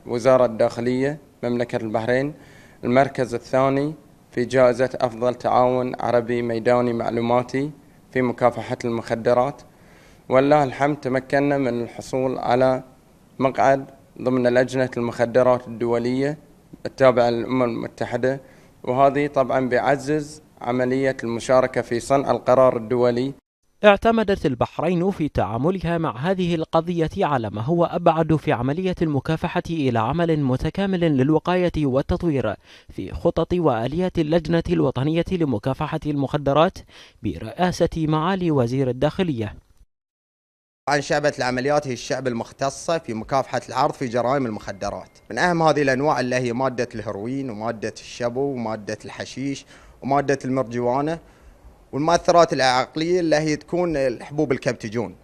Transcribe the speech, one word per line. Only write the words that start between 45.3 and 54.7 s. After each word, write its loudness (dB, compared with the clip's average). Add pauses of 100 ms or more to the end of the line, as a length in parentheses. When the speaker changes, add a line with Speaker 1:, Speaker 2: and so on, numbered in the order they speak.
Speaker 3:
من -6
أهم 2
هذه 4
الأنواع 0
اللي -2
هي -2
مادة -2
الهيروين -8
ومادة -6
الشبو -6
ومادة -4
الحشيش -10 (360)
ومادة 0
المرجوانة -2 (720)
والمؤثرات 4
العقلية 2
اللي 2
هي 0
تكون -2
الحبوب -2
الكبتجون. -4